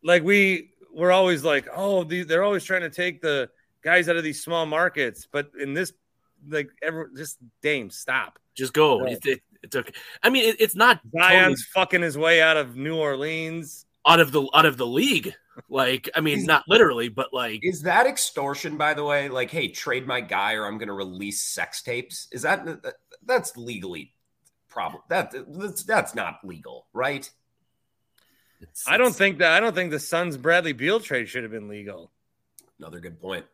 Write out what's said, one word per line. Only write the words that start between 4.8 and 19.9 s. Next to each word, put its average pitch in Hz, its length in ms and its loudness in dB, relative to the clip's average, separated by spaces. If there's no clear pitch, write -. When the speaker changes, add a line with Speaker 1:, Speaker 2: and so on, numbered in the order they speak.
Speaker 1:
But 143 180 -6
in 139 140 -6
this, 175 200 -4
like, 147 220 -6
ever, 160 340 -6
just, 151 220 -16
Dame, 139 280 -2
stop. - 480 -6
Speaker 2:
Just 127 200 -6
go. 147 280 6
Speaker 1:
Right. 127 120 -4
Speaker 2:
It's, 117 120 -8
it, 131 160 0
it's - 120 -12
okay. 123 180 -6
I 220 80 6
mean, 254 200 2
it, - 100 -2
it's 214 160 2
not 226 240 6
Speaker 1:
Zion's 185 300 6
Speaker 2:
totally 185 140 4
Speaker 1:
fucking 185 280 0
his 156 160 -4
way 160 240 4
out 160 160 6
of 127 180 -4
New 151 220 -6
Orleans. 160 880 -6
Speaker 2:
out 165 140 10
of 143 120 6
the, 139 220 2
out 160 120 8
of 135 120 2
the 123 80 -2
league. 156 480 0
Like, 127 460 0
I 160 60 2
mean, 147 180 0
Speaker 3:
Is 135 60 -2
Speaker 2:
not 151 220 4
literally, 147 420 4
but, 123 220 -6
like, 117 320 -4
Speaker 3:
Is 160 200 -4
that 185 240 4
extortion, 151 680 -6
by 151 200 0
the 147 80 -6
way? 143 260 -2
Like, 127 220 -4
"Hey, 147 180 -4
trade 127 380 -6